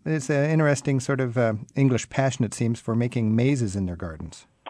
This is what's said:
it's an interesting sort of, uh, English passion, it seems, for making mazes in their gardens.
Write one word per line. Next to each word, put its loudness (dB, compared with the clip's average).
it's -2
an 2
interesting 2
sort -2
of, -2
uh, 2
English 2
passion, 0
it -4
seems, -2
for -2
making 0
mazes 0
in -2
their -4
gardens. -12